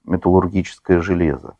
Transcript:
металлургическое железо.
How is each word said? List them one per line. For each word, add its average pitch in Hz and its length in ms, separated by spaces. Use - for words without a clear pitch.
металлургическое 92 960
железо. 85 580